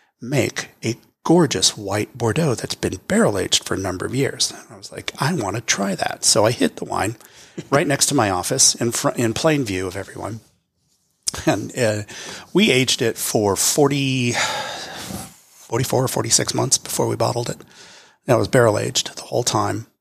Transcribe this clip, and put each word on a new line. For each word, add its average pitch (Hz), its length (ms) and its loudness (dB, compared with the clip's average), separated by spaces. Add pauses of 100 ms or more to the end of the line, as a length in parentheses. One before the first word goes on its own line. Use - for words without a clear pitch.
(200)
make 120 500 -2 (140)
a 113 120 -2 (280)
gorgeous 160 520 4
white 104 420 -4
Bordeaux 117 360 2
that's - 200 -6
been 92 340 -4
barrel 180 300 2
aged - 260 -2
for - 100 -4
a - 40 -4
number 92 280 -4
of 110 80 -6
years." 127 380 -2
And - 80 -18 (100)
I 113 60 -20
was 98 160 -18
like, - 280 -10
"I 143 140 0
want 104 220 -2
to 120 60 -6
try 98 340 -2
that." - 280 -4
So - 220 4
I 117 60 4
hid - 240 0
the - 80 -10
wine 92 320 -2 (540)
right 147 180 4
next 139 180 2
to - 80 0
my 113 160 4
office 92 460 2
in - 160 -2
fr-, - 180 0
in 117 240 0
plain 151 300 2
view 95 240 -4
of 90 80 -8
everyone. 98 440 -10 (1080)
And, 113 320 -2
uh, 107 240 2 (500)
we 208 180 4
aged 131 320 2
it 113 160 0
for 104 380 2
forty, 135 760 2 (1300)
forty-four 117 360 0
or 127 40 0
forty-six 117 460 0
months 123 240 0
before - 280 -2
we 113 100 0
bottled 117 340 0
it. - 80 -8 (680)
That 120 120 6
was 101 100 0
barrel 117 300 4
aged - 380 -4
the - 60 -14
whole 123 220 -2
time 104 420 -2 (140)